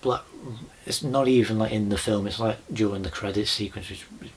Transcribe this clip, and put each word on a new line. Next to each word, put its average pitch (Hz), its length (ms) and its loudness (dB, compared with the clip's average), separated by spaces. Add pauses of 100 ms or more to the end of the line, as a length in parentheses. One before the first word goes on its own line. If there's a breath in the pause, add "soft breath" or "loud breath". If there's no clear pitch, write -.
like, 127 180 2 (640)
it's - 160 -4
not 135 260 2
even, 113 300 6
like, 110 140 2
in 107 180 0
the 101 80 2
film. 101 300 0
It's, 101 120 -6
like, 110 200 0 (120)
during 101 300 2
the 92 80 -4
credits 101 400 -2
sequence, 98 400 -4
which 95 140 -12 (180)
is - 140 -14